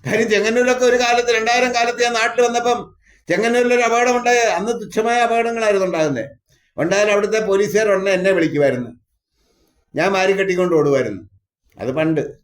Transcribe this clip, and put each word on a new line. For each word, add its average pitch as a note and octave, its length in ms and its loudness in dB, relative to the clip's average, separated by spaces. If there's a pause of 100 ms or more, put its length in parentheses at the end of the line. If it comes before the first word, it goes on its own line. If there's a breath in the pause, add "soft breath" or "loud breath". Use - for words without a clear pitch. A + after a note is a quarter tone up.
കാര്യം A3 240 0
ചെങ്ങന്നൂരിലൊക്കെ B3 560 2
ഒരു B3 180 4
കാലത്ത്, A#3+ 340 0
രണ്ടായിരം A#3+ 380 0
കാലത്ത് A#3+ 280 -2
ഞാൻ A#3+ 100 0
നാട്ടിൽ A#3 340 0
വന്നപ്പം A#3+ 320 0 (500 soft breath)
ചെങ്ങന്നൂരിലൊരു A#3+ 580 2
അപകടം A#3+ 300 2
ഉണ്ടായ, A#3+ 220 2 (180)
അന്ന് A3 240 -4
തുച്ഛമായ A3+ 460 -2
അപകടങ്ങളായിരുന്നു A3+ 640 0
ഉണ്ടാകുന്നത്. D3+ 360 -2 (520)
ഉണ്ടായാൽ G3 340 0
അവിടുത്തെ G#3 340 0
പോലീസുകാർ G3+ 420 0
ഉടനെ G3 240 0
എന്നെ F#3 200 2
വിളിക്കുമായിരുന്നു, C#3+ 580 0 (1040)
ഞാൻ D#3+ 200 0
വാരി G3 200 2
കെട്ടിക്കൊണ്ട് F#3 420 0
ഓടുമായിരുന്നു. C3 460 0 (560)
അത് A#2 140 -6
പണ്ട്. D#3 320 -2 (200)